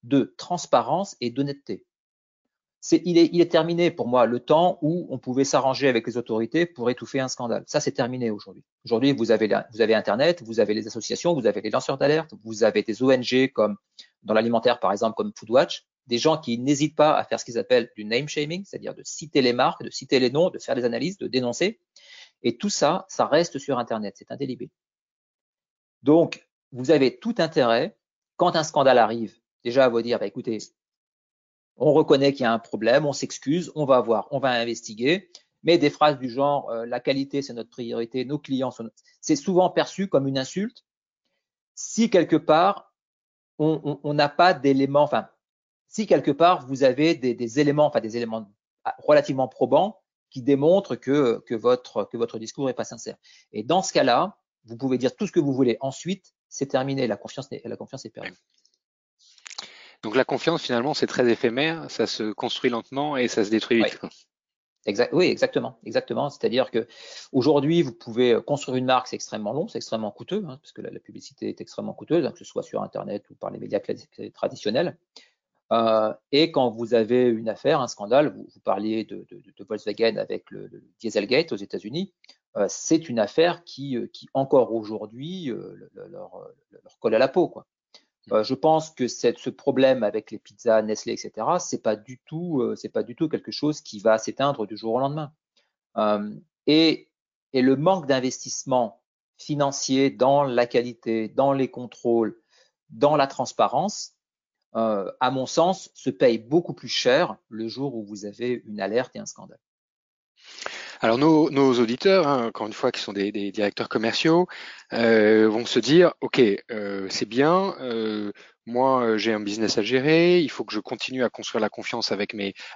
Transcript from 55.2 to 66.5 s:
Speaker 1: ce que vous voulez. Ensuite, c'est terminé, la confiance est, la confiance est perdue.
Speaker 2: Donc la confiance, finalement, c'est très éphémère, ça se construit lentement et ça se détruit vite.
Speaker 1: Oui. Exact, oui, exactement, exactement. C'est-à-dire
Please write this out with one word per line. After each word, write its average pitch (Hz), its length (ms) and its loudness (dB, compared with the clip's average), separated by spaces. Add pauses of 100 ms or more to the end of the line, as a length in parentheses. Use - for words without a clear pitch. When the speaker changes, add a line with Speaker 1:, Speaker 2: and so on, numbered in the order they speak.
Speaker 1:
ce - 40 -8
que 175 80 2
vous 143 140 2
voulez. 123 260 2
Ensuite, 160 540 -8 (160)
c'est - 160 -6
terminé, 135 420 -2
la 107 80 -2
confiance - 360 -14
est, - 140 -12
la 117 120 -10
confiance 110 280 -16
est 117 40 -14
perdue. 170 240 -14 (1700)
Speaker 2:
Donc 110 120 -6
la 127 100 2
confiance, 151 360 -2
finalement, 131 320 -2
c'est 135 140 -2
très 123 240 2
éphémère, 139 580 -2
ça 113 160 -2
se 107 260 -6
construit 123 380 -4
lentement 135 480 -6
et 123 100 0
ça 113 180 0
se 101 40 -6
détruit 113 340 2
vite. - 200 -4
Speaker 1:
Oui. 85 60 -10 (760)
Exact, 107 260 0
oui, 170 140 4
exactement, 120 600 -2
exactement. 117 440 -4
C'est-à-dire 117 420 -2